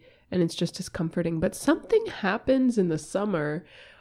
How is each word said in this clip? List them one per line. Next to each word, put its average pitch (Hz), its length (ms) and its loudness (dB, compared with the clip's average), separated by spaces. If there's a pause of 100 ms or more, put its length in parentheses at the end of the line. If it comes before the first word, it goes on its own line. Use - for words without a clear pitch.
(320)
and 180 100 2
it's 170 140 0
just - 240 -4
as 185 100 -8
comforting. 165 500 -2
But 190 160 0
something 415 520 2
happens 233 720 2
in 180 100 4
the 156 80 0
summer 170 680 -2 (380)